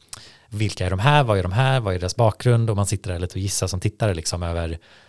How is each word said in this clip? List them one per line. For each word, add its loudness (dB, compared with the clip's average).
vilka -2
är 0
de 0
här, 4
vad 2
är 0
de -2
här, 2
vad -2
är -4
deras -4
bakgrund, 2
och -2
man 2
sitter -4
där -4
lite -6
och -8
gissar -2
som -4
tittare -2
liksom -4
över, -4